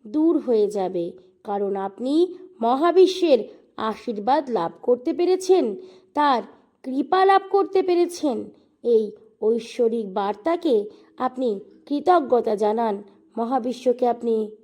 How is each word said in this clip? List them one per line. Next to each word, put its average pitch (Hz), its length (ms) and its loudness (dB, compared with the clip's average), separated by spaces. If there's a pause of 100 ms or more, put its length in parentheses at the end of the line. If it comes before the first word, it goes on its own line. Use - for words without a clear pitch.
দূর 311 320 2
হয়ে 220 280 2
যাবে, 185 460 -4 (320)
কারণ 202 320 -4
আপনি 254 580 -2 (260)
মহাবিশ্বের 311 760 4 (380)
আশীর্বাদ 220 760 -4
লাভ 170 220 -2 (100)
করতে 247 300 -2
পেরেছেন, 349 640 0 (380)
তার 285 280 2 (400)
কৃপা 285 420 0
লাভ 381 260 4
করতে 392 320 2
পেরেছেন। 320 640 0 (380)
এই 220 300 2 (300)
ঐশ্বরিক 226 720 0
বার্তাকে 214 760 0 (300)
আপনি 247 420 -4 (260)
কৃতজ্ঞতা 262 680 2
জানান, 208 460 -2 (360)
মহাবিশ্বকে 247 680 -2
আপনি 226 420 -2 (140)